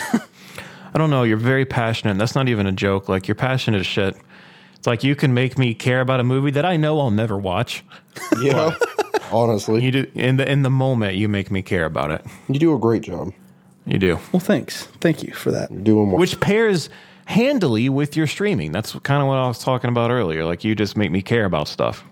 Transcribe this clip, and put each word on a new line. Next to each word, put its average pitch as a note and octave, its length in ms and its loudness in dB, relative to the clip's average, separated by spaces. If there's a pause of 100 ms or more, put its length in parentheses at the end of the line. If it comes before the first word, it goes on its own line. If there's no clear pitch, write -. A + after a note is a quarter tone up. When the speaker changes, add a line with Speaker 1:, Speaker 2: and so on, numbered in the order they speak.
Speaker 1:
<laughs> - 920 -8
Speaker 2:
I - 40 0
don't D#3+ 120 2
know. C3+ 120 4
You're A2 160 2
very C3 260 2
passionate. A2+ 540 0
That's A2+ 160 0
not C3+ 140 0
even G#2 180 2
a F#2+ 60 0
joke. G2 360 0
Like, F#2+ 180 0
you're G#2 80 0
passionate B2+ 460 0
as F2+ 60 -2
shit. G2 300 -2 (600)
It's - 100 -12
like A#2+ 180 0
you C#3 100 2
can C#3 180 2
make B2 260 0
me B2 160 2
care B2+ 260 0
about B2+ 200 0
a A#2+ 40 0
movie C3+ 280 0
that C#3+ 120 0
I F3+ 120 0
know D#3 240 2
I'll C3+ 120 0
never G#2+ 260 0
watch. G2 460 -4 (560)
Speaker 3:
Yeah. D#3 340 2 (380)
Speaker 2:
But - 100 -2 (100)
Speaker 3:
Honestly. A2+ 500 2
Speaker 2:
you C3 100 2
do, C3+ 220 0
in B2+ 220 2
the, C3+ 140 0
in C#3 120 2
the C3 80 2
moment, C3 460 2
you G#2+ 120 0
make G2+ 220 -2
me F#2 120 -2
care F2+ 220 0
about D2+ 260 -2
it. D#2+ 140 -6 (240)
Speaker 3:
You C#3 100 0
do D#3+ 160 4
a B2+ 40 0
great A2 240 2
job. F2 300 -8 (540)
Speaker 2:
You - 120 0
do. F2 200 2 (140)
Speaker 1:
Well, F3+ 80 2
thanks. - 440 -2 (160)
Thank D#3+ 220 0
you - 100 -10
for - 200 -4
that. - 180 -4
Speaker 3:
You're - 120 -10
doing G#2+ 280 4
well. F#2 80 2
Speaker 2:
Which F3+ 220 0
pairs G3+ 500 2 (360)
handily F3+ 640 2
with C#3+ 280 0
your D#3 100 2
streaming. C#3 460 -2
That's G#2 200 -4
kinda C#3+ 320 0
what C3+ 140 0
I C3 80 0
was A#2+ 140 -4
talking B2 280 -2
about A#2+ 220 2
earlier. E2+ 340 0
Like, E2+ 200 -4
you A2 100 0
just G#2 220 -2
make G#2 140 0
me F#2 120 -2
care A#2 220 0
about D#2 240 -2
stuff. - 440 -4